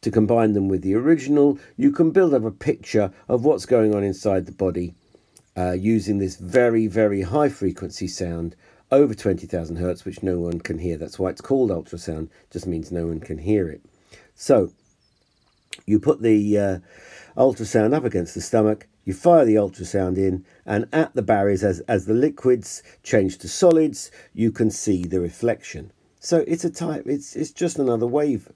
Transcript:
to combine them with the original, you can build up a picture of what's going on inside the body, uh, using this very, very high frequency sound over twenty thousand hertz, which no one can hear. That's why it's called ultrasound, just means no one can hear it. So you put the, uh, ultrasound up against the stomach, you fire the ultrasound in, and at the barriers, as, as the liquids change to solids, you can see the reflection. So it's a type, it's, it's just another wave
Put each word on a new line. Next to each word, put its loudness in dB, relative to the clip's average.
to -2
combine 4
them 0
with -2
the -2
original, 2
you 2
can 2
build 4
up 2
a -2
picture -2
of 0
what's 2
going 4
on 0
inside 0
the -18
body, -4
uh, -2
using 0
this -4
very, 2
very 0
high 0
frequency -6
sound -8
over 4
twenty -2
thousand -6
hertz, -4
which -12
no -2
one -4
can -8
hear. -4
That's -12
why -2
it's -12
called 0
ultrasound, -8
just -10
means -6
no -4
one -6
can -12
hear -2
it. -18
So 2
you 4
put 2
the, 2
uh, 0
ultrasound 2
up -2
against -4
the -8
stomach, 0
you -4
fire 6
the 4
ultrasound -2
in, -2
and -2
at 0
the -2
barriers, 0
as, 0
as 0
the -2
liquids 0
change 0
to -14
solids, 2
you 0
can 0
see -2
the -2
reflection. -6
So 0
it's -4
a -2
type, -8
it's, -6
it's -6
just -4
another 0
wave -2